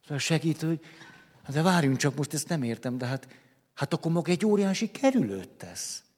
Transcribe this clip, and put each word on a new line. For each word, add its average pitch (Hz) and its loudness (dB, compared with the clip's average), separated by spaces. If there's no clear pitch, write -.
Szóval 147 -6
segít, 156 0
hogy 160 -2
hát 135 -10
de 156 2
várjunk 160 4
csak, 135 0
most 147 -4
ezt 147 -4
nem 160 0
értem, 120 -4
de 123 -4
hát, 131 -6
hát - -4
akkor 165 -2
maga 170 0
egy 180 2
óriási 202 2
kerülőt 127 0
tesz. - -12